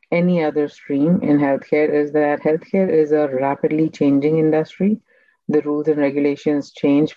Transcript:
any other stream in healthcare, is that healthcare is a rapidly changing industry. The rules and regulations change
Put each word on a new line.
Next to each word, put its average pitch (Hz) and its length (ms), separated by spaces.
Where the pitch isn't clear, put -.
any 175 320
other 147 240
stream 147 560
in 147 160
healthcare, 147 540
is 147 200
that 147 280
healthcare 180 500
is 156 220
a 151 160
rapidly 139 600
changing 147 480
industry. 156 600
The 151 100
rules 147 280
and 151 100
regulations 143 720
change 147 440